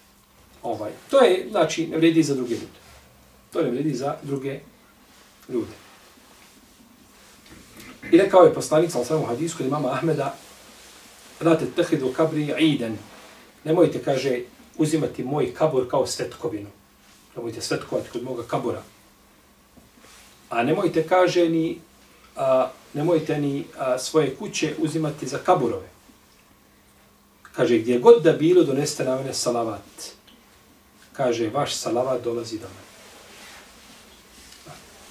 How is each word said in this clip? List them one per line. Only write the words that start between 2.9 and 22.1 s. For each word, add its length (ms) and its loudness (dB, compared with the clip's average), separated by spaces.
To 80 -2
ne 80 2
vrijedi 260 -2
za 280 -4
druge 360 -6
ljude. 240 -6
I 60 8
rekao 260 6
je 100 8
poslanik, 380 0
sallallahu 220 -2
alejhi 100 0
ve 0 -
sellem, 0 -
u 20 -4
hadisu 320 -6
kod 80 -4
imama 260 -2
Ahmeda: 440 -2
„La 140 6
tettehidu 580 -2
kabri 460 0
iden.” 380 2
„Nemojte”, 400 2
kaže, 380 -2
„uzimati 460 -2
moj 300 -2
kabor 360 0
kao 180 0
svetkovinu.” 600 -8
Nemojte 260 -10
svetkovati 480 -6
kod 140 -8
moga 200 -8
kabora. 400 -6
A 140 -2
nemojte, 440 0
kaže, 420 4
ni, 300 -2